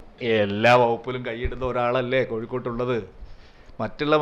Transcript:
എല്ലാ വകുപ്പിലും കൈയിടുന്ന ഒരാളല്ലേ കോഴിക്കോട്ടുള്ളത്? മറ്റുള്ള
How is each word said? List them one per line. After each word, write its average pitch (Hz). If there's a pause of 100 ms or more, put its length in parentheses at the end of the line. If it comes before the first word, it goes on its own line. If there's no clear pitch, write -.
(420)
എല്ലാ 104
വകുപ്പിലും 120
കൈയിടുന്ന 120
ഒരാളല്ലേ 123 (100)
കോഴിക്കോട്ടുള്ളത്? 120 (840)
മറ്റുള്ള 147